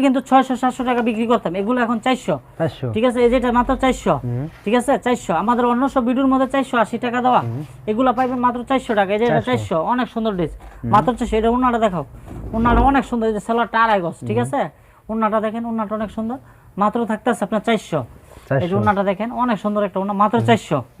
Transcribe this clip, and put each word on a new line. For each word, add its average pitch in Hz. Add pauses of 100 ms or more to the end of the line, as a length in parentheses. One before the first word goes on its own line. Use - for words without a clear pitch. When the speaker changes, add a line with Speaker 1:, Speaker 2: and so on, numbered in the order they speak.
Speaker 1:
কিন্তু 269
ছয়শো, 262
সাতশো 247
টাকা 240
বিক্রি 226
করতাম, 208
এগুলো 233
এখন 233
চারশো। 240 (220)
Speaker 2:
চারশো। 160
Speaker 1:
ঠিক 220
আছে, 240
এই 240
যেটা 247 (100)
মাত্র 247 (100)
চারশো। 247 (100)
Speaker 2:
হুম। 120 (200)
Speaker 1:
ঠিক 202
আছে, 294 (120)
চারশো। 240 (100)
আমাদের 240
অন্য 240 (120)
সব 262
ভিডিওর 262
মধ্যে 262
চারশো 262
আশি 240
টাকা 240
দেওয়া, 247
Speaker 2:
হুম। 120 (280)
Speaker 1:
এগুলো 214
পাইবেন 254
মাত্র 240 (100)
চারশো 254
টাকা। 190
এই 208
যে 220
এটা 240
Speaker 2:
চারশো। 233
Speaker 1:
চারশো, 240 (160)
অনেক 247
সুন্দর 220
ড্রেস, 165
Speaker 2:
হুম। -
Speaker 1:
মাত্র 214
চারশো। 214
এটা 226
ওনাটা 247
দেখাও, 180 (520)
ওনাটা 233 (100)
অনেক 277
সুন্দর। 226
এই 220
যে 196
সালোয়ারটা 226
আড়াই 214
গজ, 160 (120)
ঠিক 220
Speaker 2:
হুম। 240
Speaker 1:
আছে, 254 (520)
ওনাটা 220
দেখেন, 220
ওনাটা 220
অনেক 214
সুন্দর, 226 (440)
মাত্র 208 (120)
থাকতেছে 220
আপনার 208
চারশো। 202
এই 117
যে -
Speaker 2:
চারশো। 180
Speaker 1:
ওনাটা 202
দেখেন, 202 (140)
অনেক 240
সুন্দর 208
একটা 190
ওনা, 202
মাত্র 214
Speaker 2:
হুম। 226
Speaker 1:
চারশো। 208 (220)